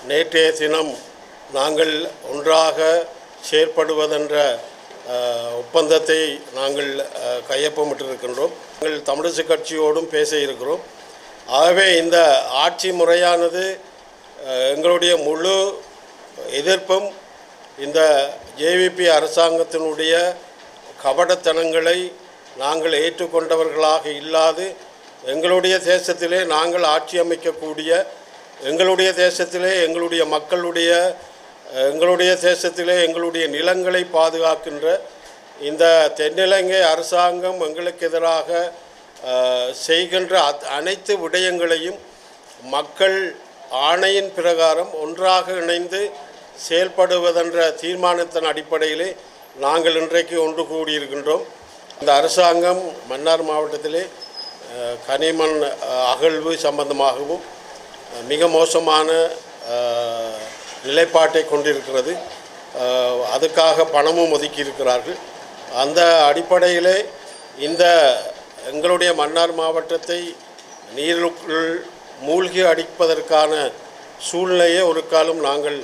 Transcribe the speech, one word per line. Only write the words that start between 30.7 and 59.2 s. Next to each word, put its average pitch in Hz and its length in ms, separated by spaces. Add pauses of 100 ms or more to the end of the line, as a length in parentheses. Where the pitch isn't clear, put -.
அஹ், 135 180
எங்களுடைய 180 420
தேசத்திலே 175 720
எங்களுடைய 165 400
நிலங்களை 180 640
பாதுகாக்கின்ற 160 880 (600)
இந்த 156 560
தென்னிலங்கை 185 680
அரசாங்கம் 175 760
எங்களுக்கு 170 460
எதிராக, 165 680 (520)
அஹ், 127 480
செய்கின்ற 180 680
அத்-, 147 240
அனைத்து 185 520
விடயங்களையும் 175 840 (640)
மக்கள் 165 760 (360)
ஆணையின் 185 600
பிரகாரம் 165 680
ஒன்றாக 180 520
இணைந்து 175 480 (680)
செயல்படுவதென்ற 170 1040
தீர்மானத்தின் 170 720
அடிப்படையிலே 156 640 (520)
நாங்கள் 160 360
இன்றைக்கு 165 460
ஒன்று 156 200
கூடியிருக்கின்றோம். 151 840 (560)
இந்த 143 140
அரசாங்கம் 175 640 (280)
மன்னார் 156 340
மாவட்டத்திலே, 151 600 (680)
அஹ், 120 280 (100)
கனிமண், 156 560
அஹ், 127 440
அகழ்வு 156 520
சம்பந்தமாகவும், 143 840 (640)
அஹ், 120 200
மிக 156 220
மோசமான, 160 600 (600)